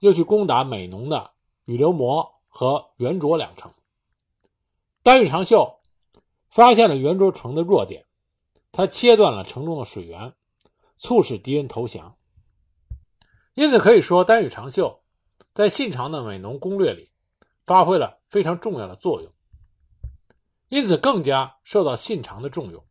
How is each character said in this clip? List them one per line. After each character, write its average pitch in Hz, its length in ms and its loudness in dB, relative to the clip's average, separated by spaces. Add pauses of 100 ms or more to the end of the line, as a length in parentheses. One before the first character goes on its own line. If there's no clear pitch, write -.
又 202 100 4
去 170 100 2
攻 208 240 0
打 131 160 0
美 117 240 -8
浓 95 220 -14
的 143 240 -6 (320)
羽 120 140 -8
流 151 160 2
摩 147 560 -4
和 135 480 -4
圆 135 200 -4
卓 160 200 -2
两 120 180 -8
城。 - 180 -20 (1300)
丹 254 220 6
羽 180 40 0
长 165 180 -2
秀 180 340 2 (720)
发 240 260 6
现 220 140 6
了 143 80 0
圆 143 200 -2
卓 190 140 2
城 127 240 -10
的 165 80 -2
弱 170 220 0
点， 78 200 -16 (680)
他 185 120 -2
切 240 300 4
断 196 180 4
了 101 80 -8
城 127 240 -14
中 160 140 -8
的 117 60 -10
水 - 180 -14
源， 85 300 -16 (640)
促 233 260 2
使 120 140 -8
敌 123 160 -8
人 147 120 -2
投 120 220 -10
降。 92 300 -18 (1400)
因 285 180 0
此 240 80 6
可 220 160 6
以 185 60 6
说， 175 200 2
丹 220 220 4
羽 135 60 -6
长 127 200 -16
秀 147 320 -4 (520)
在 208 160 2
信 262 200 -6
长 131 220 -8
的 151 140 -8
美 101 120 -10
浓 107 220 -14
攻 185 180 -8
略 165 160 0
里 - 160 -20 (560)
发 185 200 4
挥 180 120 0
了 131 220 -6 (100)
非 202 140 -2
常 175 160 -6
重 202 200 -8
要 101 80 -10
的 92 100 -18
作 131 240 -4
用， 82 100 -20 (1400)
因 277 140 -2
此 180 140 0
更 254 240 0
加 135 420 -2
受 202 200 0
到 135 120 -2
信 175 280 -8
长 104 180 -18
的 139 80 -10
重 131 220 -12
用。 85 200 -20